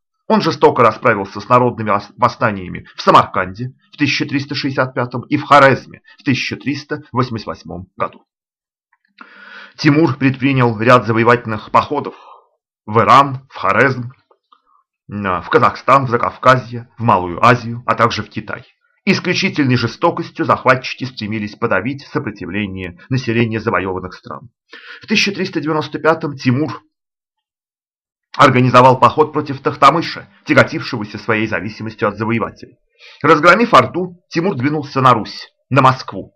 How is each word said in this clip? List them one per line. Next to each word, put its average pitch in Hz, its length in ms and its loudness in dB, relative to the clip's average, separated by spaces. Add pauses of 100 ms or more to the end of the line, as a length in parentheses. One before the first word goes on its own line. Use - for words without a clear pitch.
(280)
Он 214 120 2
жестоко 151 440 2
расправился 107 560 0
с - 80 -10
народными 120 420 0
вос-, 101 260 -4
восстаниями 101 800 -4
в - 80 -14
Самарканде 113 720 0 (200)
в - 40 -20
тысяча 139 300 -2
триста 135 280 -6
шестьдесят 131 400 -4
пятом 123 280 -6
и - 140 -4
в 98 60 -2
Хорезме - 600 4 (160)
в - 40 -20
тысяча 131 320 -2
триста 143 560 -8
восемьдесят 117 380 -6
восьмом 85 480 -12
году. - 280 -10 (1500)
Тимур 151 400 2
предпринял 131 640 0
ряд 120 260 4
завоевательных 113 680 0
походов 117 420 -2 (720)
в 107 140 0
Иран, 131 500 4
в - 60 -20
Хорезм, 120 560 0 (1000)
а, 98 300 -4
в - 80 -12
Казахстан, 127 560 2
в 120 60 -4
Закавказье, 117 800 0 (100)
в 113 40 -10
Малую 92 420 0
Азию, 120 420 0
а 113 80 0
также 113 280 -2
в - 60 -16
Китай. - 360 -12 (420)
Исключительной 170 680 0
жестокостью 165 680 -4
захватчики 127 600 0
стремились 107 520 -8
подавить 117 500 -4
сопротивление 95 920 -8 (100)
населения 117 500 -2
завоеванных 92 540 -4
стран. - 380 -18 (500)
В - 60 -20
тысяча 208 260 0
триста 190 280 -6
девяносто 156 380 -4
пятом 156 380 -2
Тимур 135 460 -2 (1500)
организовал 127 640 6
поход 151 320 4
против 147 280 -6
Тохтамыша, - 680 0 (160)
тяготившегося 123 720 0
своей 110 300 -2
зависимостью 104 640 -6
от 95 100 -6
завоевателей. 110 580 -6 (460)
Разгромив 170 500 4
Орду, 156 560 0
Тимур 170 280 -4
двинулся 135 440 -4
на 127 140 6
Русь, - 340 -8 (220)
на 131 100 2
Москву. 127 540 -2